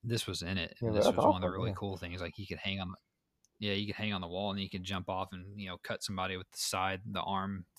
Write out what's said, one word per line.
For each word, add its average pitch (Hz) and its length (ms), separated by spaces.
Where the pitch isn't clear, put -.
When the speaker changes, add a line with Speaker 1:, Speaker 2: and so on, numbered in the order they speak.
Speaker 1:
this 117 240
was 90 140
in 92 160
it, 85 240
Speaker 2:
Yeah, 117 80
Speaker 1:
and 107 60
Speaker 2:
but - 0
Speaker 1:
this 104 100
Speaker 2:
that's 90 120
Speaker 1:
was - 80
one - 120
of 92 40
the 90 80
Speaker 2:
awesome, 92 80
Speaker 1:
really 92 140
Speaker 2:
yeah. 95 40
Speaker 1:
cool 95 220
things. 87 240
Like, 85 140
he 101 100
could 87 140
hang 98 220
on 92 100
the, 92 60
yeah, 104 140
you 101 140
could 101 80
hang 107 180
on 92 80
the 87 60
wall, 98 240
and 98 80
you 95 100
could 92 140
jump 92 260
off 95 240
and, 98 260
you 98 100
know, 87 140
cut - 200
somebody 92 340
with 92 140
the - 80
side, 95 460
the 98 160
arm 95 440